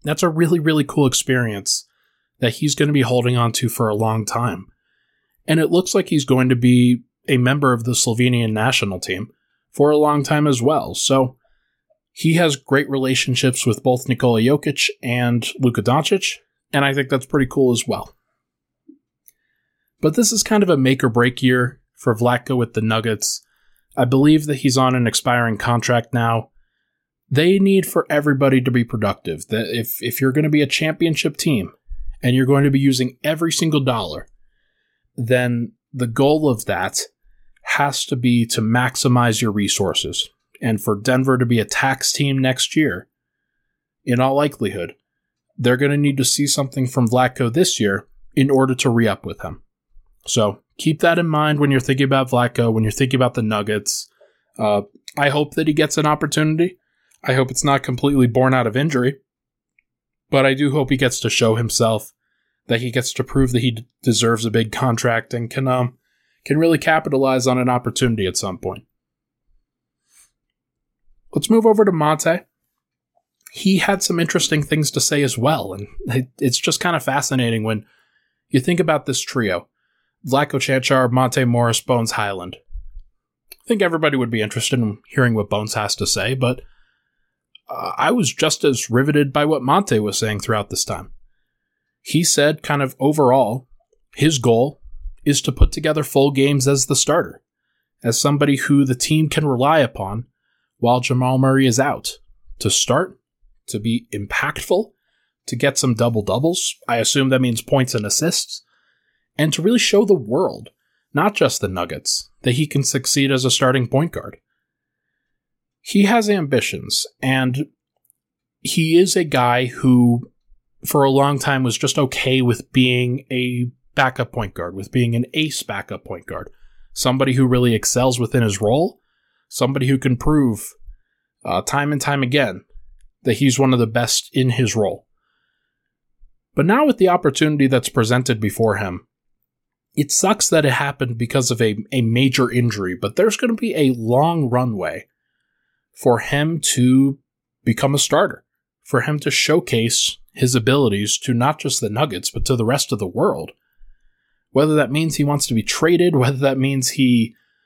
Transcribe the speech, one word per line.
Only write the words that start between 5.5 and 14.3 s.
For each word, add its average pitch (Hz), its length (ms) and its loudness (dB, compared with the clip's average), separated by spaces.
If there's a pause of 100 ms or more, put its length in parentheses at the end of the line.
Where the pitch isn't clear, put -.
it 156 100 0
looks 180 240 0
like 190 140 0
he's 143 160 0
going 127 240 2
to 127 80 2
be 123 460 4 (260)
a 131 80 2
member 131 340 2
of 117 140 -2
the 123 80 -2
Slovenian 120 580 0
national 107 480 -2
team 95 300 -8 (420)
for 147 200 4
a 147 60 4
long 147 240 2
time 151 240 0
as 135 160 2
well. 139 320 0
So 135 440 0 (760)
he 165 220 0
has 160 220 2
great 139 340 -2
relationships 131 760 -2
with 113 180 0
both 127 260 0
Nikola 120 320 2